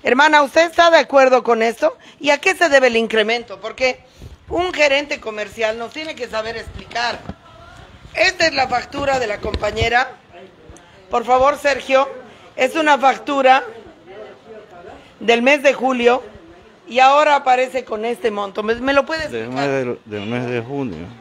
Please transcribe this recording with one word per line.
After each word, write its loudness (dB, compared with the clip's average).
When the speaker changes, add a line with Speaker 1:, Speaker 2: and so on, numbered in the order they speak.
Speaker 1:
Hermana, 4
¿usted 2
está 4
de 6
acuerdo 4
con 0
esto? -2
¿Y -2
a 2
qué 0
se 2
debe 4
el 2
incremento? -2
Porque -4
un -4
gerente 0
comercial -6
nos -10
tiene -12
que -10
saber -8
explicar. -8
Esta 0
es -2
la -2
factura -4
de -4
la -6
compañera. -2
Por -2
favor, 4
Sergio, 0
es -2
una 2
factura 2
del 2
mes 2
de 4
julio 0
y -2
ahora 6
aparece 0
con -8
este -4
monto. -8
¿Me, -2
me -2
lo 4
puedes -6
Speaker 2:
Del -6
Speaker 1:
explicar? -4
Speaker 2:
mes -2
del, -6
del -8
mes -4
de -4
junio. -8